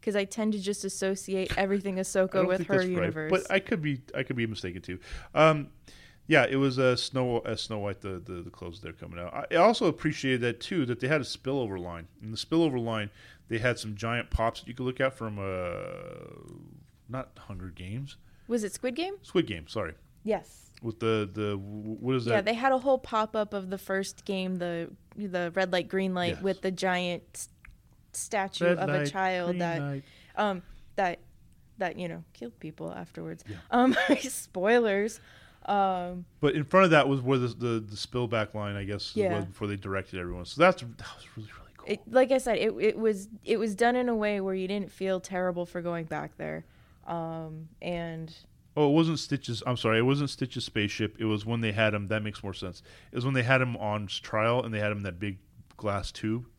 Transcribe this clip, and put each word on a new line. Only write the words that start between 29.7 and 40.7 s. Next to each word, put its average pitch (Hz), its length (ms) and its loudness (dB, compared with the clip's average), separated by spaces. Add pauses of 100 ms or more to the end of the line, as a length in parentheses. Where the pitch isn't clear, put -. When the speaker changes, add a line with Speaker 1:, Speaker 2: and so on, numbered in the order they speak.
Speaker 2:
light. 139 220 -4 (340)
Speaker 1:
um, 196 260 0 (340)
that, 180 220 0 (600)
that, 180 200 -2
you 175 100 -4
know, 165 240 -10
killed 240 280 -14
people 160 320 -10
afterwards. 165 560 -10
Speaker 2:
Yeah. - 80 -10 (140)
Speaker 1:
Um, 247 260 6 (120)
<laughs> - 120 4
spoilers. 220 1000 0 (460)
Um, 185 580 0 (160)
Speaker 2:
But 147 140 4
in 151 100 0
front 190 220 8
of 170 40 6
that 143 180 8
was 139 120 4
where 127 180 4
the, 123 100 2
the, 117 320 0
the 104 160 -12
spillback 113 580 -2
line, 104 220 -4
I 101 80 -4
guess, 101 300 -6
Speaker 1:
Yeah. 190 220 2
Speaker 2:
was 101 80 0
before 95 240 -6
they 101 80 -2
directed 95 420 -4
everyone. 87 260 -6
So - 160 -4
that's, 180 220 6